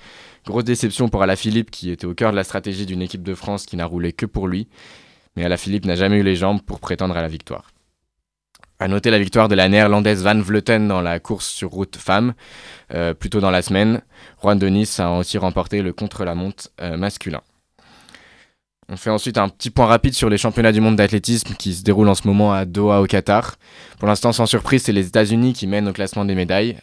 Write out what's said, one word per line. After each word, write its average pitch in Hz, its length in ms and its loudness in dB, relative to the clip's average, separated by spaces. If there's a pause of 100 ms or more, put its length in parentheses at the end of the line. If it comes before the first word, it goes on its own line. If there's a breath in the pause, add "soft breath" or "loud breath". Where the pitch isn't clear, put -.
(480 loud breath)
Grosse 113 160 -4
déception 120 460 -2
pour 101 120 0
Alaphilippe 107 480 0
qui - 220 -10
était 87 160 -8
au 90 80 -6
cœur 110 160 0
de 104 40 0
la 98 80 0
stratégie 98 440 -8
d'une 92 140 -6
équipe 92 200 -10
de 92 140 -8
France 101 300 -8
qui - 100 -14
n'a 85 100 -4
roulé 85 280 -4
que - 120 -8
pour 95 220 -4
lui. 92 220 -4 (640 loud breath)
Mais 85 80 -4
Alaphilippe 90 420 -2
n'a 90 100 0
jamais 98 220 2
eu 101 60 4
les 95 120 2
jambes 95 260 0
pour - 180 -12
prétendre 92 360 -4
à 85 60 -4
la 82 60 -4
victoire. - 400 -12 (1120)
À 95 80 -4
noter 101 240 0
la 107 80 4
victoire 104 300 2
de 104 60 2
la 92 140 6
néerlandaise 104 540 4
Van 104 160 4
Vleuten 107 480 0
dans 95 140 0
la 87 180 -2
course - 280 -8
sur - 220 -8
route 95 280 -8
femme, 110 360 0 (580 loud breath)
euh, 85 220 -2
plus - 160 -10
tôt 104 120 -2
dans 95 100 2
la 92 100 4
semaine. 104 400 2 (400 loud breath)
Juan 101 160 4
Denis 98 400 2
a 87 140 0
aussi 90 260 -2
remporté 92 460 -2
le 90 100 -4
contre-la-montre, 92 760 -8 (100)
euh, 85 180 -8
masculin. 92 440 -6 (1500 loud breath)
On 92 80 -12
fait 110 140 -4
ensuite 107 260 -2
un 101 100 2
petit - 220 -8
point 120 160 2
rapide 117 300 4
sur 117 140 0
les 104 80 2
championnats 113 360 2
du 107 80 4
monde 110 160 4
d'athlétisme 104 560 0
qui 92 220 -6
se 92 80 -10
déroulent 104 260 4
en 98 60 4
ce - 120 -2
moment 104 240 4
à 95 140 0
Doha 101 360 2
au 98 40 4
Qatar. 101 500 0 (440 loud breath)
Pour 104 100 -2
l'instant, 107 240 2
sans 117 140 2
surprise, 123 360 2
c'est - 80 -2
les 98 160 0
États-Unis 113 460 2
qui 113 120 -10
mènent 104 220 -2
au 98 60 -4
classement 101 320 -4
des 98 100 0
médailles, 92 480 0